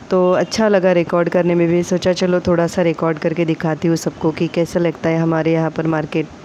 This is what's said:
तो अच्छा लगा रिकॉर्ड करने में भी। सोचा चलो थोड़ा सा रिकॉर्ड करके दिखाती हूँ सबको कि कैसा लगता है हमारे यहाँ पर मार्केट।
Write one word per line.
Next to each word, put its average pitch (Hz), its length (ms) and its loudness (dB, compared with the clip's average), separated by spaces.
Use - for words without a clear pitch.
तो 180 220 2
अच्छा 185 360 0
लगा 190 240 4
रिकॉर्ड 170 380 2
करने 175 260 2
में 170 120 2
भी। 175 160 2
सोचा 180 300 0
चलो 180 260 0
थोड़ा 170 280 2
सा 180 140 -2
रिकॉर्ड 165 380 0
करके 165 260 -2
दिखाती 160 420 -2
हूँ 165 80 2
सबको 160 360 -2
कि 165 160 -2
कैसा 170 320 -2
लगता 170 300 -2
है 165 100 0
हमारे 165 340 0
यहाँ 160 180 0
पर 160 160 -4
मार्केट। 156 400 -2